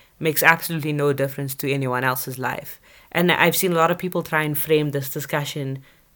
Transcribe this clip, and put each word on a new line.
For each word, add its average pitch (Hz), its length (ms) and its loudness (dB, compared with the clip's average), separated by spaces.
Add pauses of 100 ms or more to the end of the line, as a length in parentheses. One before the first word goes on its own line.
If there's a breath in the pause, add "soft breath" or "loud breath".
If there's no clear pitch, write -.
(200 loud breath)
makes 156 220 0
absolutely 160 520 2
no 143 200 2
difference 139 420 -4
to 135 160 -2
anyone 131 320 -2
else's 127 360 -2
life. - 400 -8 (320 loud breath)
And 175 200 4
I've 165 240 4
seen 180 180 0
a - 20 2
lot 165 160 4
of 175 60 -2
people 180 260 -4
try 156 200 0
and 151 140 -2
frame 151 340 2
this 139 180 -4
discussion 139 760 -6 (320 soft breath)